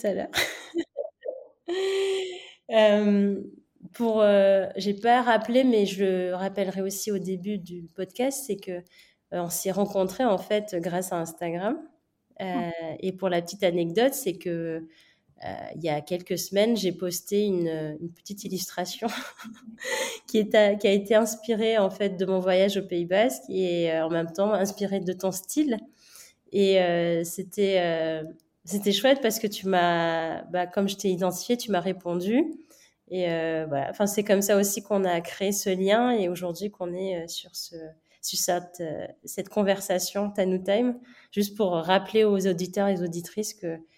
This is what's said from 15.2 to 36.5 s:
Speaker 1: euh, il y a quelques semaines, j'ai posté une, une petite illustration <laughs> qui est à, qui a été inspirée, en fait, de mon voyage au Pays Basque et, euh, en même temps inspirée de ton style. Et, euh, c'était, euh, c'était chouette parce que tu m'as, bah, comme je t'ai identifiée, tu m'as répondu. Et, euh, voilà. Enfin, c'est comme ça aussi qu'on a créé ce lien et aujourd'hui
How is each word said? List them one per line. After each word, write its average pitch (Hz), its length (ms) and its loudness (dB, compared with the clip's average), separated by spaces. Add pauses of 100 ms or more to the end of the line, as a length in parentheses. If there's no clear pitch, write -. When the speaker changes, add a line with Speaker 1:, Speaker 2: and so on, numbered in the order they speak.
Speaker 1:
euh, - 20 -10 (280)
il 156 80 -8
y 165 60 -2
a 147 120 0
quelques 175 360 -4
semaines, 208 380 2
j'ai 185 160 0
posté 185 540 -2
une, 175 220 2 (340)
une 170 100 -8
petite - 320 -14
illustration 180 640 -6
<laughs> - 1200 -8
qui - 120 0
est 214 160 2
à, 208 200 6
qui 208 120 0
a 196 40 6
été 202 240 2
inspirée, 226 600 0
en 196 120 4
fait, 196 280 -2
de 185 80 -2
mon 185 140 0
voyage 190 380 4
au 190 60 0
Pays 175 220 -4
Basque 214 440 2
et, 175 420 0
euh, 160 140 0
en 160 40 -2
même 170 220 -2
temps 202 220 0
inspirée 196 460 0
de 180 140 -2
ton 185 180 -2
style. 254 460 -2 (760)
Et, 190 300 4
euh, 170 420 2
c'était, 190 580 0
euh, 160 420 0 (420)
c'était 202 280 0
chouette 269 280 4
parce 220 180 0
que 214 80 -2
tu 190 200 -6
m'as, 165 800 2
bah, 175 220 -2
comme 196 220 0
je 196 80 -4
t'ai 196 140 0
identifiée, 180 460 0
tu 226 140 -6
m'as 175 100 2
répondu. 185 600 0 (680)
Et, 180 200 -2
euh, 160 400 -2
voilà. 139 220 -2
Enfin, 202 160 0
c'est 202 160 -2
comme 196 180 4
ça 202 160 2
aussi 202 260 0
qu'on 196 220 0
a 175 160 0
créé 196 320 -4
ce 202 160 -4
lien 196 420 2
et 202 180 0
aujourd'hui 180 420 -6